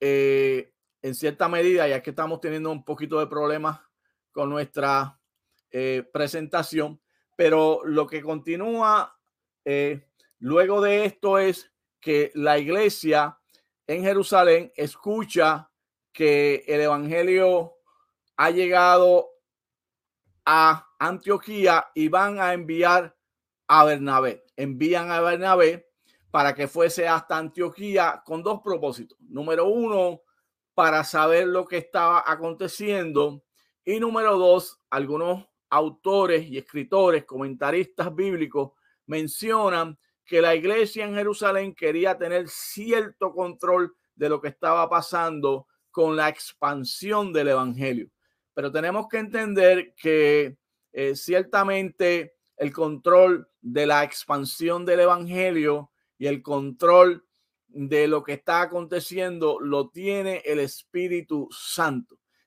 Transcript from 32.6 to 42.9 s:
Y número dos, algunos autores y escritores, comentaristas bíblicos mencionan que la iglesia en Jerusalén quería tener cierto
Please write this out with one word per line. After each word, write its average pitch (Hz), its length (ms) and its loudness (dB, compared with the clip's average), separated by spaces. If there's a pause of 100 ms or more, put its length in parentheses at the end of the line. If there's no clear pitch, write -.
Y 208 140 -2
número 220 380 0
dos, 180 440 4 (100)
algunos 156 560 -4 (240)
autores 165 760 0
y 135 120 -12
escritores, 156 680 0
comentaristas 147 880 -6
bíblicos 156 580 -4 (340)
mencionan 165 920 -4 (260)
que 170 160 2
la 165 140 4
iglesia 208 500 -2
en 202 100 -8
Jerusalén 202 600 -4
quería 170 420 -2
tener 175 320 -4
cierto 214 840 -6